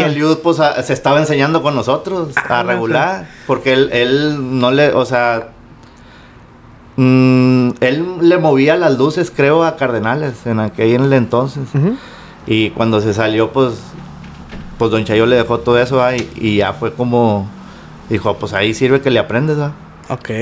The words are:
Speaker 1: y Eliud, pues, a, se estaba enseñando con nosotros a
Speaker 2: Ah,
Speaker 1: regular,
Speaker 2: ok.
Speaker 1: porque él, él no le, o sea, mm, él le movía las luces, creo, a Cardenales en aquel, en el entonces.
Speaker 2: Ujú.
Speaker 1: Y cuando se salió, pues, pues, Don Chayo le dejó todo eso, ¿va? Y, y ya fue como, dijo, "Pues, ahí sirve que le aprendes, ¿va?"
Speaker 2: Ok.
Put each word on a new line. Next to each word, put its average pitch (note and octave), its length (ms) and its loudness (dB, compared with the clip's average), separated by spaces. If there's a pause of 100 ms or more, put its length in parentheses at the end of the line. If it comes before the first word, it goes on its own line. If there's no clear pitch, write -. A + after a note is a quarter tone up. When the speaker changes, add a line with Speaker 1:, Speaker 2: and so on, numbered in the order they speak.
Speaker 1:
y - 40 2
Eliud, D#3 340 0
pues, D#3+ 220 0
a, D3 220 2
se C#3 120 -2
estaba C#3+ 260 2
enseñando D3+ 420 0
con C#3+ 140 0
nosotros D3+ 600 -2
a - 240 0
Speaker 2:
Ah, - 40 -2
Speaker 1:
regular, A#2+ 560 -2
Speaker 2:
ok. D#3+ 60 -16 (200)
Speaker 1:
porque C3 280 0
él, C3+ 180 2
él C3 680 0
no B2 140 2
le, C#3+ 200 2
o B2+ 120 0
sea, A#2+ 460 -2 (1500)
mm, B2+ 760 4 (100)
él C#3+ 260 0 (160)
le F3+ 160 4
movía D3+ 380 4
las D3+ 220 2
luces, D3+ 360 0
creo, D3+ 300 4
a D#3+ 120 -2
Cardenales B2 680 -2
en A2 140 0
aquel, A2+ 340 0
en B2+ 80 2
el C#3 100 2
entonces. C3 520 0 (100)
Speaker 2:
Ujú. F3 220 0 (500)
Speaker 1:
Y A2 240 2
cuando A2+ 300 0
se G#2+ 140 0
salió, A2 380 0
pues, C3 220 0 (1040)
pues, A2+ 120 0
Don A2 140 0
Chayo A2 220 2
le B2 100 4
dejó A#2 240 0
todo A#2+ 180 2
eso, B2+ 200 0
¿va? B2+ 180 2
Y, A2+ 180 -6
y G#2+ 220 -2
ya G2 160 0
fue A2+ 220 -6
como, A#2+ 520 0 (600)
dijo, G#2 300 -2
"Pues, G2+ 140 -8
ahí G#2 220 0
sirve C3+ 260 2
que C3+ 100 -2
le A#2 100 2
aprendes, D3 400 -2
¿va?" D3 120 -4 (360)
Speaker 2:
Ok. B2 220 -8 (120)